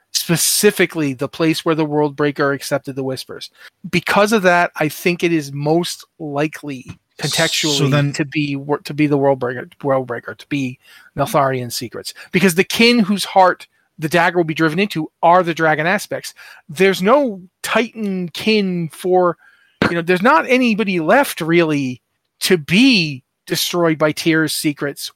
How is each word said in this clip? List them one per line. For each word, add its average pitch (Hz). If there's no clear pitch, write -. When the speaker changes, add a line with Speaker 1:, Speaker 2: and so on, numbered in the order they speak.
Speaker 1:
specifically 165
the 131
place 160
where 160
the 156
Worldbreaker 147
accepted 135
the 135
Whispers. -
Because 202
of 214
that, 175
I 156
think 175
it 170
is 143
most 156
likely 147
contextually 156
Speaker 2:
So 147
then 143
Speaker 1:
to 151
be 143
wor-, 143
to -
be 147
the 143
Worldbreaker, 135
Worldbreaker, 127
to -
be 131
Neltharion's 135
secrets, -
because 175
the 185
kin 240
whose 196
heart -
the 151
dagger 175
will 175
be 156
driven 160
into 175
are 175
the 165
dragon 156
aspects. 175
There's 180
no 226
Titan 202
kin 185
for, 180
you 175
know, 170
there's 180
not 269
anybody 220
left 202
really 156
to 185
be 170
destroyed 170
by 156
Tyr's 160
secrets -